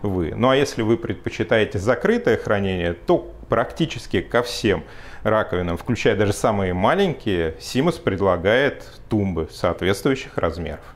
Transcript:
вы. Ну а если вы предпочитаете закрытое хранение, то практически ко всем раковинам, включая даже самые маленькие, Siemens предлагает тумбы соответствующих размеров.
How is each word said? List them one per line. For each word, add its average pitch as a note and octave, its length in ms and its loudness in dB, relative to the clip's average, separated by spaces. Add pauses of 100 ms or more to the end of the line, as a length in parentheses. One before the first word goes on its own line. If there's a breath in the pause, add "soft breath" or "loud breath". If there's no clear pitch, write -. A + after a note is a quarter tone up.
вы. F#2 320 0
Ну A2 140 2
а C3 60 4
если C#3 280 0
вы A2 120 4
предпочитаете G#2 840 0
закрытое B2 580 2
хранение, F#2+ 560 0
то - 400 0 (160)
практически - 720 0
ко A#2+ 220 0
всем F#2 400 0 (400 loud breath)
раковинам, F#2 520 0
включая A2+ 400 0
даже G2+ 180 2
самые G2 400 0
маленькие, G#2 840 0
Siemens E3 420 0
предлагает G2 840 2 (220)
тумбы F#2+ 420 0
соответствующих F#2+ 840 0
размеров. E2 460 -4 (120)